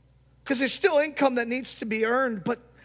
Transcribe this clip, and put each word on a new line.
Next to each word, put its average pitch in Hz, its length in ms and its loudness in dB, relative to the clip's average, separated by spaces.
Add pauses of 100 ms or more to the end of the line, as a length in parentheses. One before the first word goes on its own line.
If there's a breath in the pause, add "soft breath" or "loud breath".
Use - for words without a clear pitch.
(440)
'cause 262 140 0
there's 262 140 0
still 339 260 2
income 285 380 2
that 240 100 0
needs 240 280 -4
to - 100 -10
be 220 200 -2
earned, 240 400 0
but 233 140 -2 (260 soft breath)